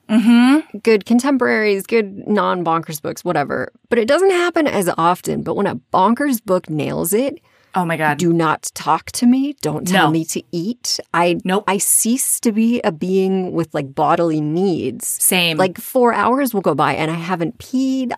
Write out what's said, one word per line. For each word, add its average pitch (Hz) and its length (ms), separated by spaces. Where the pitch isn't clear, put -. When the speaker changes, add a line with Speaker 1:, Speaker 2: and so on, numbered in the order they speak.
Speaker 1:
Mm-hmm. 240 720
Speaker 2:
good 220 260
contemporaries, 233 800
good 196 420
non-Bonkers 175 720
books, - 240
whatever. 139 480
But 233 100
it 220 80
doesn't 349 260
happen 349 340
as 175 320
often. 165 440
But - 140
when 202 100
a - 100
Bonkers 233 680
book 185 240
nails 151 460
it, 269 260
Speaker 1:
Oh 180 120
my 165 100
God. 151 220
Speaker 2:
do 170 120
not 165 440
talk 156 380
to - 140
me. 269 360
Don't 151 260
tell 180 200
Speaker 1:
No. 156 40
Speaker 2:
me 165 140
to - 160
eat. 180 480
I, 175 280
Speaker 1:
Nope. 190 240
Speaker 2:
I 190 120
cease - 640
to 233 120
be 226 300
a 202 100
being 185 600
with, 165 200
like, 139 220
bodily 160 480
needs. 156 680
Speaker 1:
Same. 170 480
Speaker 2:
Like, 185 240
four 240 320
hours 240 400
will 202 80
go 175 140
by 143 200
and 156 160
I 165 40
haven't 170 420
peed. 262 600